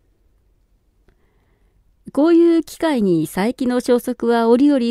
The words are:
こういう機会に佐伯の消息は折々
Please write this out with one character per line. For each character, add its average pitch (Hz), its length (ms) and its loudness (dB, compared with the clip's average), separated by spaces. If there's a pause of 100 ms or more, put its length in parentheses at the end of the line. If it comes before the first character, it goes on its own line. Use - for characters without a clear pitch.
(2000)
こ 285 160 0
う 339 60 2
い 339 240 4
う 320 60 -2
機 - 140 -18
会 285 260 -2
に 165 240 0
佐 190 200 -4
伯 254 200 -6
の 247 140 -2
消 240 180 0
息 - 260 -8
は 233 240 0
折 247 180 4
々 277 240 0